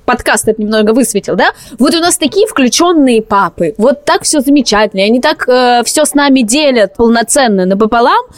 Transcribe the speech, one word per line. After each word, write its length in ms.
подкаст 440
это 120
немного 320
высветил, 440
да? 160
Вот 160
у 60
нас 180
такие 280
включенные 760
папы, 560
вот 260
так 180
все 180
замечательно, 600
и 40
они 160
так, 280
э, 360
все 200
с 100
нами 280
делят 540
полноценно 720
напополам, 540